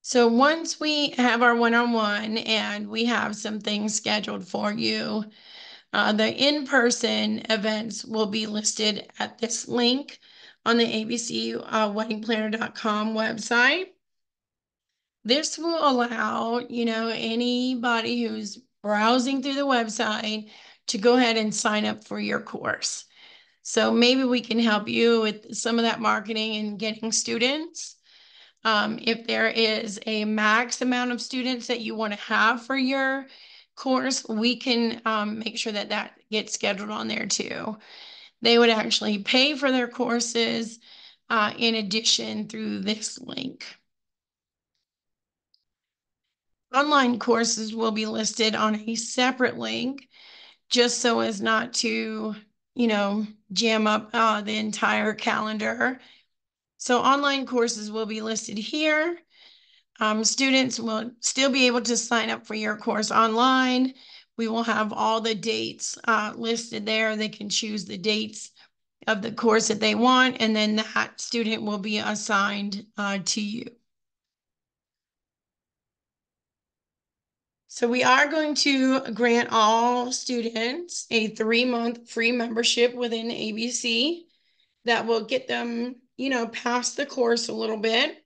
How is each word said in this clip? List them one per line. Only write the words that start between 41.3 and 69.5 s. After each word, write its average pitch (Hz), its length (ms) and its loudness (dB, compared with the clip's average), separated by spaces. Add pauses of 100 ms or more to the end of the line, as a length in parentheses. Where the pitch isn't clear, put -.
uh, 214 260 2
in 226 200 2
addition 214 720 -2
through 214 320 -6
this 208 400 -6
link. - 440 -10 (3000)
Online 269 460 4
courses 226 520 0
will 226 200 -2
be 220 140 -2
listed 220 500 -2
on 214 180 2 (140)
a 226 80 -4
separate 247 640 0
link, 233 500 -6 (600)
just 240 300 2
so 226 200 2
as 226 200 -2
not 226 340 0
to, 220 600 -4 (400)
you 240 140 2
know, 208 400 0 (240)
jam 220 340 2
up, 214 260 0
uh, 220 280 2
the 208 160 -4
entire 214 580 0
calendar. 220 840 -2 (800)
So 247 220 2
online 277 460 2
courses 233 440 0
will 220 140 -4
be 214 160 -6
listed 220 380 -6
here. 311 600 0 (800)
Um, 214 240 0
students 262 560 2
will 226 320 -4 (100)
still 269 300 2
be 254 160 6
able 247 140 4
to 226 160 0
sign 226 320 0
up 226 180 -4
for 214 80 -8
your 214 220 -4
course 214 340 -2
online. 254 840 4 (420)
We 226 100 -2
will 226 160 -2
have 214 300 0
all 220 300 0
the 226 120 -2
dates, 220 720 -4
uh, 214 320 0
listed 226 480 -4
there. 220 320 0
They 214 140 -4
can 214 180 -12
choose 208 380 -4
the 208 100 -10
dates 214 540 -4 (560)
of 214 160 0
the 220 100 -6
course 226 360 2